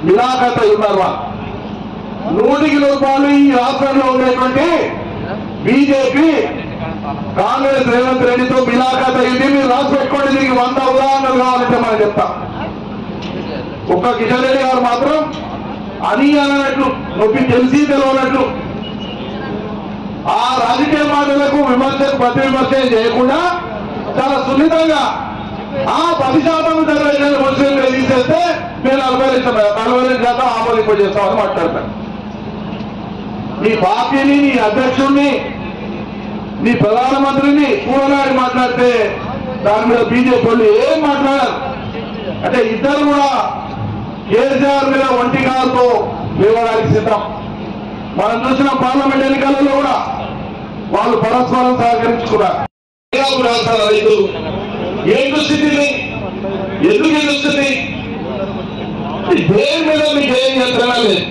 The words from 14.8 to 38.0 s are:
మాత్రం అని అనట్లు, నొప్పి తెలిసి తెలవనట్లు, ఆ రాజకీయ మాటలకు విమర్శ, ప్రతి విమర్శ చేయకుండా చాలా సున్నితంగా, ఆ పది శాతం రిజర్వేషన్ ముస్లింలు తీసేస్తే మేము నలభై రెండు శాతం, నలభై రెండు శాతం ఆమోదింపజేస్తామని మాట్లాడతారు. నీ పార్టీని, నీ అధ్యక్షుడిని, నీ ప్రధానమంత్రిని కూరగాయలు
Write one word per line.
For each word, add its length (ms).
మాత్రం 280
అని 160
అనట్లు, 440
నొప్పి 240
తెలిసి 260
తెలవనట్లు, 540
ఆ 20
రాజకీయ 400
మాటలకు 440
విమర్శ, 300
ప్రతి 260
విమర్శ 260
చేయకుండా 460
చాలా 200
సున్నితంగా, 560
ఆ 60
పది 260
శాతం 340
రిజర్వేషన్ 640
ముస్లింలు 500
తీసేస్తే 460
మేము 180
నలభై 300
రెండు 140
శాతం, 320
నలభై 300
రెండు 180
శాతం 200
ఆమోదింపజేస్తామని 840
మాట్లాడతారు. 480
నీ 80
పార్టీని, 600
నీ 80
అధ్యక్షుడిని, 600
నీ 80
ప్రధానమంత్రిని 840
కూరగాయలు 560